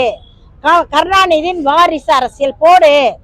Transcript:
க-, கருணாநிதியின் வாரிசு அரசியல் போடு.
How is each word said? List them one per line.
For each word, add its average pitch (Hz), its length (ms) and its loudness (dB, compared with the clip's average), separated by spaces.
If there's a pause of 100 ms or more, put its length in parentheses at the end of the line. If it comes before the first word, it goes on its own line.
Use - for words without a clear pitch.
(640)
க-, 320 320 0
கருணாநிதியின் 349 680 -2
வாரிசு 320 500 0
அரசியல் 262 500 -4
போடு. 330 300 4 (300)